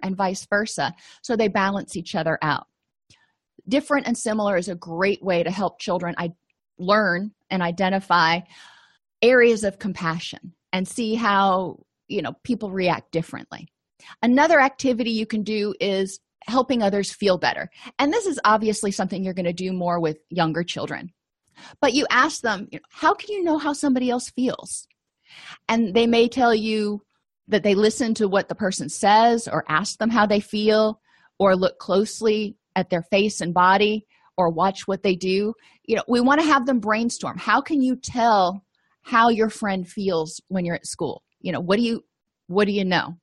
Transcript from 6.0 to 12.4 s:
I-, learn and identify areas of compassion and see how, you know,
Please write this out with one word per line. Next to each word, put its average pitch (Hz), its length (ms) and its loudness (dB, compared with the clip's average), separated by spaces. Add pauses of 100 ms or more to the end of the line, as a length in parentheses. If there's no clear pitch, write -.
I-, 170 160 -6 (460)
learn 196 540 0 (180)
and 185 120 -2
identify 175 800 2 (800)
areas 240 440 6
of 196 140 -4
compassion 170 760 -8 (180)
and 185 160 -2
see 226 280 -2
how, 196 640 0 (260)
you 196 160 -6
know, 147 100 -6 (120)